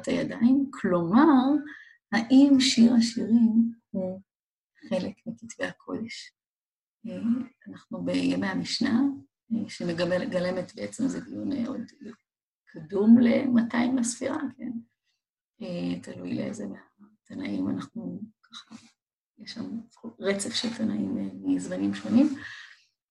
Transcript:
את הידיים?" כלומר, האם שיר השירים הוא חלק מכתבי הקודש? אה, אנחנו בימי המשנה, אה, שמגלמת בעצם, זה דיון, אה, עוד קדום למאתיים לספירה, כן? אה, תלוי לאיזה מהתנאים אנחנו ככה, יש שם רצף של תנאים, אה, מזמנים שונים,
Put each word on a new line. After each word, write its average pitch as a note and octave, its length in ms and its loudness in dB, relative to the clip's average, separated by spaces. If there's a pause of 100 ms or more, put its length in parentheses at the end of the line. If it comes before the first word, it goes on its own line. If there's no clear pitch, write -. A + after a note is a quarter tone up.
את - 80 -12
הידיים?" C4+ 640 2
כלומר, G3 600 4 (800)
האם C4 480 6
שיר A#3 340 6
השירים A3+ 800 4 (180)
הוא F#3 300 -6 (680)
חלק F#3 260 -4 (120)
מכתבי A3+ 380 -12
הקודש? - 680 -10 (760)
אה, F#3 120 -10 (500)
אנחנו - 360 -12
בימי F3+ 420 -2
המשנה, - 540 0 (520)
אה, - 160 -4
שמגלמת F3+ 1040 -4
בעצם, G#2 340 -6
זה - 120 -8
דיון, - 320 -8
אה, - 160 -4
עוד - 120 -8 (880)
קדום G3+ 520 6
למאתיים B3 800 2
לספירה, C4 420 -4 (160)
כן? B3 140 -10 (920)
אה, F3 400 -6
תלוי - 320 -10
לאיזה - 320 -6
מהתנאים - 1000 -10
אנחנו - 520 -8 (220)
ככה, - 320 -20 (640)
יש G#3 140 -18
שם A3+ 280 -10 (400)
רצף G3 340 -4
של - 220 -6
תנאים, G3+ 420 -4
אה, G2 160 -6
מזמנים F#2+ 600 -4
שונים, A#3 320 4 (840)